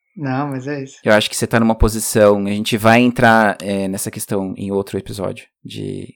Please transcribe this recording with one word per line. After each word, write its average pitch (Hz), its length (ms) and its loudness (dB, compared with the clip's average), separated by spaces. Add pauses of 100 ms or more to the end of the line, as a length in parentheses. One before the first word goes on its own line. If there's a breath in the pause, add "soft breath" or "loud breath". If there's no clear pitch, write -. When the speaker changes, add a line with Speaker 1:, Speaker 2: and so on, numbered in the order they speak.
(160)
Speaker 1:
Não, 143 340 -4
mas 131 180 -8
é 143 160 -8
isso. 131 200 -18
Speaker 2:
eu 117 100 2
acho 107 160 4
que - 80 -10
você 117 100 -2
tá 123 120 0
numa 113 140 2
posição, 107 720 4
a 101 40 -4
gente 104 280 -4
vai 113 220 4
entrar, 113 600 4
é, 98 260 -4
nessa 98 240 -8
questão 95 460 -6
em 98 140 -8
outro 98 260 -4
episódio, 98 500 -10 (160)
de, 101 520 -12